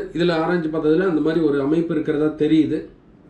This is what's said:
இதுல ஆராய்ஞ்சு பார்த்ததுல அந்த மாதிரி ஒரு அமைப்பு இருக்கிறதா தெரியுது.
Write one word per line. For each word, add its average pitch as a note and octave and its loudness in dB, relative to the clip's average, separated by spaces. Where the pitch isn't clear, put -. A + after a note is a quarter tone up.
இதுல E3+ 0
ஆராய்ஞ்சு D#3+ 0
பார்த்ததுல D#3+ 2
அந்த D#3 0
மாதிரி D#3+ 0
ஒரு C#3+ 0
அமைப்பு E3 0
இருக்கிறதா D3+ 0
தெரியுது. D3+ 2